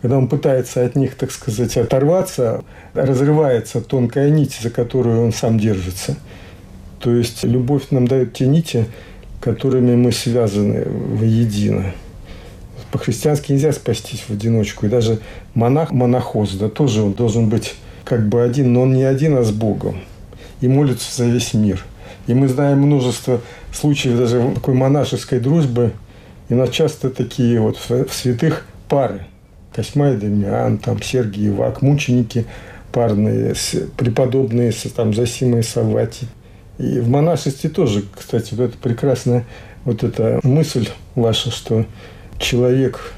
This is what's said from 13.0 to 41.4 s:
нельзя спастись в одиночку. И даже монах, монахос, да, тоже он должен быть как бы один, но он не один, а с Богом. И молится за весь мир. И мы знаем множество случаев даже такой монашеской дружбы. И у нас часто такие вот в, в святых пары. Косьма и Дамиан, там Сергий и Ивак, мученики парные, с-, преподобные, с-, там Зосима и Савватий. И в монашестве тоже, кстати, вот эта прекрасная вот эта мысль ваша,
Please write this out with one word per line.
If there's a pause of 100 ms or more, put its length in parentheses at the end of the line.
нельзя
спастись
в
одиночку.
И
даже (360)
монах,
монахос,
да,
тоже
он
должен
быть (300)
как
бы
один,
но
он
не
один,
а
с
Богом. (600)
И
молится
за
весь
мир. (420)
И
мы
знаем
множество (320)
случаев
даже
такой
монашеской
дружбы. (560)
И
у
нас
часто
такие
вот
в,
в
святых (220)
пары. (460)
Косьма
и
Дамиан,
там
Сергий
и
Ивак,
мученики (480)
парные,
с-, (100)
преподобные,
с-,
там
Зосима
и
Савватий. (520)
И
в
монашестве
тоже, (140)
кстати,
вот
эта
прекрасная (400)
вот
эта
мысль (260)
ваша,